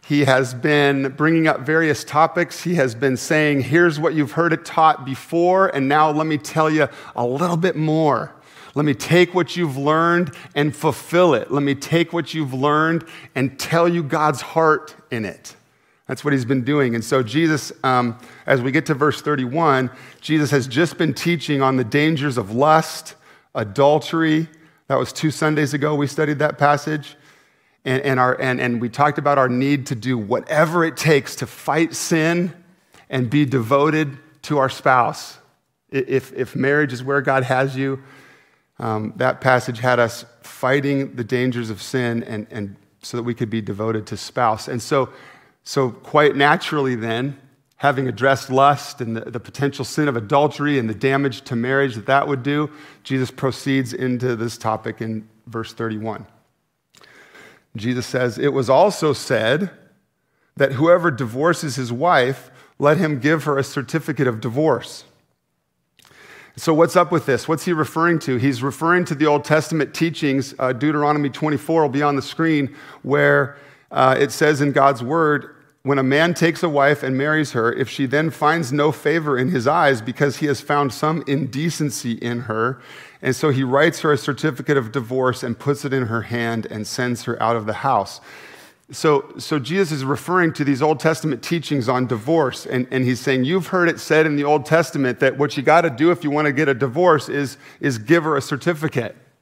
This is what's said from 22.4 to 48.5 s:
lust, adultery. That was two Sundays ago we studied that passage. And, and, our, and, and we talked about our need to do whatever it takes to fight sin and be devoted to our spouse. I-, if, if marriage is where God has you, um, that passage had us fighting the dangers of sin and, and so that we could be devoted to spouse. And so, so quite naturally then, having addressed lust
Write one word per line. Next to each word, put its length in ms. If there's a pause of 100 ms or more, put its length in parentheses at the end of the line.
lust, 600 (400)
adultery. 960 (380)
That 100
was 160
two 160
Sundays 420
ago 220
we 140
studied 320
that 180
passage. 580 (680)
And, 140
and, 180
our, 220
and, 220
and 180
we 80
talked 300
about 180
our 140
need 380
to 60
do 220
whatever 680
it 100
takes 400
to 100
fight 480
sin 600 (560)
and 180
be 160
devoted 720 (280)
to 120
our 140
spouse. 640 (560)
I-, 60 (100)
if, 240
if 240
marriage 380
is 100
where 160
God 220
has 340
you, 260 (760)
um, 380
that 260
passage 380
had 180
us 260 (160)
fighting 760
the 100
dangers 440
of 140
sin 400
and, 280
and 240 (280)
so 160
that 40
we 120
could 160
be 100
devoted 460
to 100
spouse. 500
And 140
so, 300 (520)
so 280
quite 460
naturally 580
then, 440 (380)
having 320
addressed 400
lust 540